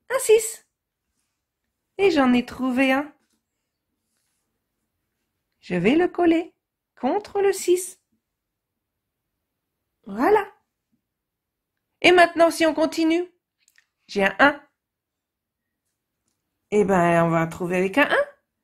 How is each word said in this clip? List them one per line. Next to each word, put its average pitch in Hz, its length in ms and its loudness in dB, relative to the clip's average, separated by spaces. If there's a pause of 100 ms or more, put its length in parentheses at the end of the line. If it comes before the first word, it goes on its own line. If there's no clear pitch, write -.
un 508 120 -4
six. - 460 0 (1300)
Et 392 120 2
j'en 269 220 2
ai 247 140 0
trouvé 262 460 -2
un. 294 200 -4 (2500)
Je - 140 -10
vais 196 220 0
le 349 120 2
coller 339 460 0 (440)
contre 392 440 -6
le 392 100 2
six. 370 460 -4 (2000)
Voilà. 320 440 -2 (1500)
Et 339 100 4
maintenant, 339 400 4
si 330 160 -2
on 311 80 0
continue, 320 560 -2 (760)
j'ai 196 160 -2
un 196 160 -2
un. 285 200 4 (2000)
Eh 208 120 2
ben, 170 400 2
on 170 40 0
va 165 180 0
trouver 180 300 -8
avec 190 220 -2
un 285 120 0
un. 554 140 0 (400)